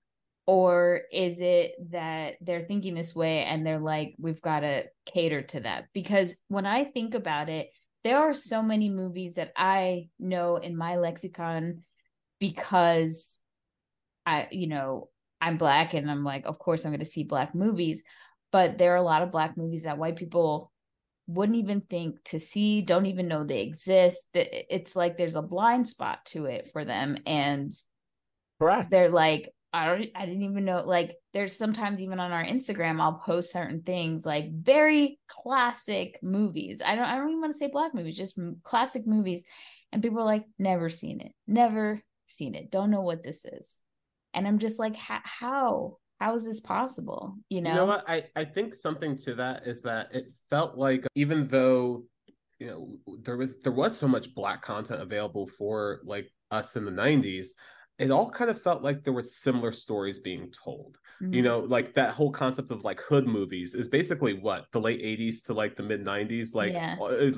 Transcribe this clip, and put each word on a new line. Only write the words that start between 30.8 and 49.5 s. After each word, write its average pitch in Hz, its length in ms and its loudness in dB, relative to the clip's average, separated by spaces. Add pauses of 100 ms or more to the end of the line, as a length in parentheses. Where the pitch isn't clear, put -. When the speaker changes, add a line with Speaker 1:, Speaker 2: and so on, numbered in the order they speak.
Speaker 1:
Like, 175 280 2 (200)
there's 196 220 -2
sometimes 214 440 -2
even 185 200 -4
on 180 120 -4
our 170 120 -2
Instagram, 170 560 -2
I'll 156 140 2 (120)
post 175 260 0
certain 165 300 -6
things, 165 420 -4
like, 156 280 -2
very 285 680 4 (100)
classic 240 920 -2
movies. 180 640 -2
I 196 100 2
don't, 240 100 0
I 240 120 0
don't 277 140 -2
even 320 100 -2
wanna 311 120 -2
say 294 200 -4
Black 320 220 -2
movies, 170 220 -6
just 190 220 -8
m-, 170 240 -8
classic 240 440 -2
movies. 196 360 2 (500)
And 208 100 0
people 226 180 0
are 226 40 0
like, 214 200 2 (140)
"Never 185 300 2
seen 165 320 -8
it, - 120 -16 (140)
never 214 560 2 (240)
seen - 280 -8
it, - 160 -12
don't 196 200 2
know 202 120 2
what 165 220 -2
this - 200 -12
is." - 320 -16 (560)
And 196 140 -2
I'm 208 140 4
just 220 180 -2
like, 220 160 -2
"H-, 220 300 -8
how?" 240 720 -2 (220)
How 214 140 2
is 233 100 -2
this 220 160 -6
possible? 202 760 -4 (120)
You 190 100 -2
Speaker 3:
You 175 60 0
Speaker 1:
know? 160 100 0
Speaker 3:
know 185 120 6
what? 202 220 0
I, 165 160 0 (100)
I 156 100 -2
think 202 300 -4
something 151 440 -4
to 127 160 -6
that 127 320 -6